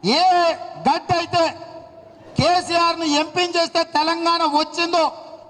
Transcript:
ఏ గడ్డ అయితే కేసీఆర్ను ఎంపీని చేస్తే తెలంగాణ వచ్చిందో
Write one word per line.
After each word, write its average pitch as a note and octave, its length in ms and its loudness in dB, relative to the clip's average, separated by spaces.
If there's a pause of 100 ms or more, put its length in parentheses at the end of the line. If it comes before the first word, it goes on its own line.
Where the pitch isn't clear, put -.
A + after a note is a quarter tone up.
ఏ C#4 160 2 (680)
గడ్డ E4+ 280 0
అయితే E4 400 0 (800)
కేసీఆర్ను E4+ 640 2
ఎంపీని D#4 580 0
చేస్తే E4 220 0
తెలంగాణ E4 600 0
వచ్చిందో D#4 680 0 (380)